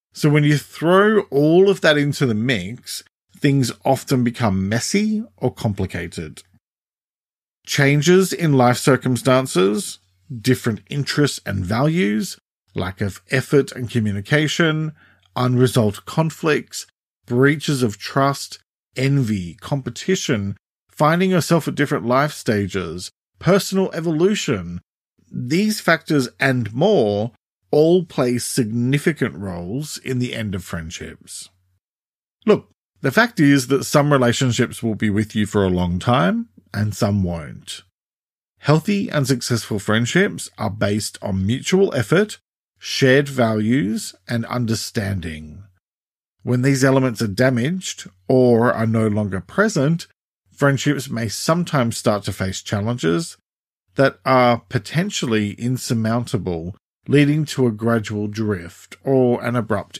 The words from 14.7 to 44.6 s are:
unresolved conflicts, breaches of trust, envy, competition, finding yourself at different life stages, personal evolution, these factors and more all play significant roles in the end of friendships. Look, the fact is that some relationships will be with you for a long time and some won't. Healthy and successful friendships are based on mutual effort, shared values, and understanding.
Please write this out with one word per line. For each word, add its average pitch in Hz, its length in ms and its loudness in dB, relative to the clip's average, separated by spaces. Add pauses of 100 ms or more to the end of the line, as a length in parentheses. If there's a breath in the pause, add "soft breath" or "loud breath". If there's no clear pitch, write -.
unresolved 123 720 2
conflicts, 160 800 -4 (400)
breaches 139 560 2
of 107 160 -2
trust, - 640 -4 (340)
envy, 113 600 0
competition, 127 1000 -4 (320)
finding 170 420 0
yourself 170 360 2
at 139 80 -4
different 139 320 -2
life 135 260 2
stages, 92 800 -4 (300)
personal 190 520 0
evolution, 156 880 -2 (480)
these 160 520 -2
factors 151 480 0 (100)
and 127 340 -2
more 120 600 0 (420)
all 165 300 4
play 123 340 -2
significant 123 960 -2
roles 98 640 -10
in 127 220 -6
the 123 120 -4
end 113 220 -6
of 92 80 -6
friendships. - 880 -12 (960)
Look, - 240 2 (300)
the 139 100 0
fact 226 300 2
is 143 260 4
that 135 160 0
some 147 300 2
relationships 123 680 2
will 113 140 -2
be 107 160 -2
with 104 240 -2
you 107 100 0
for 101 200 2
a 92 160 2
long 90 180 0
time 175 520 0 (220)
and 104 220 -2
some 101 300 0
won't. 82 580 -10 (800)
Healthy 196 480 2
and 143 180 -2
successful 117 540 -2
friendships 120 760 0
are 110 140 -4
based 104 500 -4
on 95 240 -2
mutual 180 520 2
effort, 175 420 0 (400)
shared 135 500 2
values, 127 840 0 (140)
and 117 160 -4
understanding. 98 1200 -6 (800)